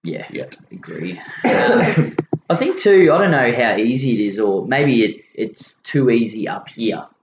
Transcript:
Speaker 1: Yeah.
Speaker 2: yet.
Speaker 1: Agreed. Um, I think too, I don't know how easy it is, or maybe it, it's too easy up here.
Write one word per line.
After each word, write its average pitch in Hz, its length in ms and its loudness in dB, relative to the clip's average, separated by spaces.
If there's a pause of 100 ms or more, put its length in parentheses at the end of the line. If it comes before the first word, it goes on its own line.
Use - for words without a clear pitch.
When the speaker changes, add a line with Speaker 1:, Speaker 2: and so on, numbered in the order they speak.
Speaker 1:
Yeah. 73 280 -10
Speaker 2:
yet. - 260 -12 (140)
Speaker 1:
Agreed. 82 500 -12 (240)
Um, - 720 2 (340)
I 175 60 2
think 339 220 -2
too, 190 340 6
I 170 60 4
don't 196 120 2
know 127 220 2
how 117 240 0
easy 123 360 0
it 104 140 0
is, 101 120 -6
or 98 280 0
maybe 135 380 2
it, - 200 -6 (100)
it's - 420 -10
too 135 340 0
easy 110 380 0
up - 200 -10
here. 113 360 -6 (180)